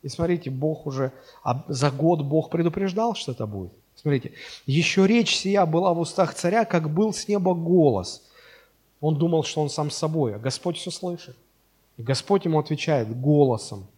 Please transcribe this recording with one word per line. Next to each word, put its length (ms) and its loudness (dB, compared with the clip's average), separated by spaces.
И 60 -8
смотрите, 420 -2
Бог 340 -4
уже, 260 -4
а 240 -2
за 220 0
год 320 2
Бог 280 0
предупреждал, 680 -2
что 160 -8
это 160 -6
будет. 240 -10
Смотрите, 360 -2
"Еще 380 4
речь 300 4
сия 300 2
была 280 2
в 60 -2
устах 360 -2
царя, 300 0
как 280 -2
был 200 0
с 140 -10
неба 260 2
голос". 680 2
Он 160 0
думал, 260 2
что 180 -4
он 80 -2
сам 200 -4
с 80 -10
собой, 380 -2
а 40 -10
Господь 380 -6
все 140 -12
слышит. 440 -10
И 60 -12
Господь 420 0
ему 140 2
отвечает 600 -2
голосом. 680 2